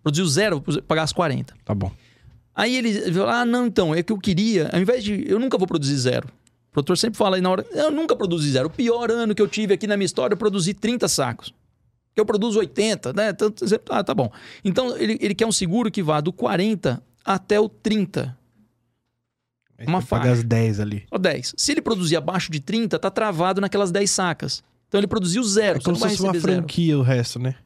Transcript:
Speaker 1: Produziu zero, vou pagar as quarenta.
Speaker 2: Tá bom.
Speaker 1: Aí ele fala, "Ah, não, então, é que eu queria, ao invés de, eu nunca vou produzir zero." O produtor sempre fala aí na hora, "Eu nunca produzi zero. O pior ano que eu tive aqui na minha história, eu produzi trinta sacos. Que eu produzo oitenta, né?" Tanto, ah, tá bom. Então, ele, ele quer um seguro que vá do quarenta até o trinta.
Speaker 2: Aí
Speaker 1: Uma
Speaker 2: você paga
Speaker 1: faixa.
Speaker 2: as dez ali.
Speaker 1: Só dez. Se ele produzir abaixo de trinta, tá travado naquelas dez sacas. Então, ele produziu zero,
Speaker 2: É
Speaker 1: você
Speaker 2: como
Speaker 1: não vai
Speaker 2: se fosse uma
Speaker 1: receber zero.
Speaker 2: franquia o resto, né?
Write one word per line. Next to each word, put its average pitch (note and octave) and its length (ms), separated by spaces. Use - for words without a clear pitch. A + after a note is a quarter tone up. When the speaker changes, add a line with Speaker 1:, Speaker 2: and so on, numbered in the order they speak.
Speaker 1:
Produziu D#3 260
zero, D#3 380
vou C#3+ 180
pagar D#3+ 200
as D3 80
quarenta. C3 420
Speaker 2:
Tá G#2+ 100
bom. F#2+ 160
Speaker 1:
Aí A#3 220
ele A3 360
fala, A3+ 280
"Ah, B3 40
não, A#3+ 220
então, F3+ 260
é F3 80
que A3 120
eu G3+ 40
queria, F#3+ 540
ao E3+ 80
invés A3 240
de, G#3 260
eu G3 80
nunca B3+ 200
vou F#3 100
produzir C#3+ 300
zero." B2 300
O - 20
produtor D#3 260
sempre A3 200
fala F#3+ 180
aí F#3 60
na F3+ 80
hora, F#3 240
"Eu D#4 180
nunca D#4+ 240
produzi E3 360
zero. C3 160
O - 20
pior A#3 420
ano A#3 240
que G#3+ 60
eu G#3 60
tive G#3 260
aqui G3+ 140
na G#3 100
minha G3 80
história, G3+ 300
eu - 20
produzi G3 360
trinta A#3 360
sacos. B2 440
Que G#3+ 60
eu G#3 40
produzo G#3+ 340
oitenta, G3+ 520
né?" G3+ 220
Tanto, G#3 320
ah, G#3+ 140
tá - 100
bom. B2+ 180
Então, A#3+ 340
ele, A3 220
ele G3+ 160
quer A3+ 120
um A3 40
seguro G#3 400
que G3+ 100
vá D3+ 200
do E3+ 100
quarenta G3 720
até G3 340
o G#3+ 80
trinta. G3 680
Speaker 2:
Aí A#2 100
Speaker 1:
Uma E3+ 140
Speaker 2:
você B2 60
paga A#2 220
Speaker 1:
faixa. B2 100
Speaker 2:
as A#2 40
dez A2+ 360
ali. G#2 300
Speaker 1:
Só - 80
dez. E3 400
Se - 140
ele D#4 100
produzir F3+ 340
abaixo E3 360
de D3+ 80
trinta, G3 400
tá F#3+ 100
travado F#3+ 520
naquelas G3 300
dez G3 200
sacas. E3 520
Então, - 120
ele G#3 80
produziu G3+ 360
zero, G3+ 340
Speaker 2:
É - 20
Speaker 1:
você - 60
Speaker 2:
como F3 100
Speaker 1:
não A3 60
vai A3 80
Speaker 2:
se G#3 80
fosse F#3+ 100
uma F#3 60
Speaker 1:
receber F3 200
zero. F3 100
Speaker 2:
franquia D#3 340
o C3+ 40
resto, B2 380
né? B2+ 160